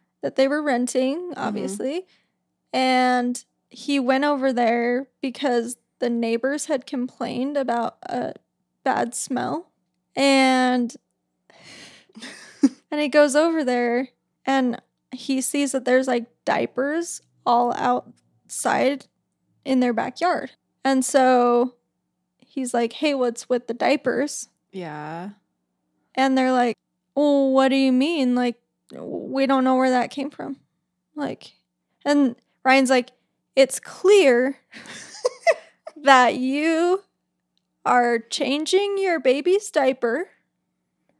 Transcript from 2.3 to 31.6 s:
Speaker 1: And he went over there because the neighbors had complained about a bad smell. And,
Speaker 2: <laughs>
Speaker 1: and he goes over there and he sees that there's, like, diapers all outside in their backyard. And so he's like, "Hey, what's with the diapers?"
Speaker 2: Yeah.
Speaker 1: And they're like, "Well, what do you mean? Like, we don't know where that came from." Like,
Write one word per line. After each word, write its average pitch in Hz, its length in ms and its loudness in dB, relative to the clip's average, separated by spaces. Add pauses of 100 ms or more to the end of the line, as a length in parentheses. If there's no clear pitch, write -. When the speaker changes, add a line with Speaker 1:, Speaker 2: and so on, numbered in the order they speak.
Speaker 1:
And 254 720 0 (240)
he - 320 -4
went 262 240 0
over 269 280 0
there 240 560 0 (120)
because 247 560 -4 (220)
the 240 120 -4
neighbors 233 560 -2
had 269 200 -4
complained 254 720 -6
about 240 460 -4
a - 280 -6 (520)
bad 247 300 -2
smell. 262 560 -6 (440)
And, 254 800 2 (560)
Speaker 2:
<laughs> - 1400 -8
Speaker 1:
and 294 100 -2
he 302 80 0
goes 294 280 4
over 320 280 2
there 247 440 0 (380)
and 262 340 0 (320)
he 262 280 -4
sees 285 320 -2
that 254 120 -4
there's, 254 240 2
like, 240 180 -2 (180)
diapers 285 760 -2 (240)
all 240 300 2
outside - 1300 -4 (580)
in 262 160 0
their 247 120 2
backyard. 262 600 -4 (320)
And 262 200 2
so 247 680 2 (640)
he's 254 340 -8
like, 233 220 -2
"Hey, 302 200 -2
what's 247 340 -4
with 247 180 -2
the 233 80 -6
diapers?" 269 760 -2 (240)
Speaker 2:
Yeah. 165 580 -12 (840)
Speaker 1:
And 262 240 2
they're 254 140 2
like, 247 240 0 (400)
"Well, 277 340 4
what 269 200 4
do 269 60 2
you 269 160 4
mean? 262 440 0
Like, 247 240 -2 (340)
we 254 520 -4
don't 262 180 2
know 262 100 2
where 254 160 2
that 247 220 0
came 285 180 -8
from." 277 280 -12 (580)
Like, - 360 -10 (520)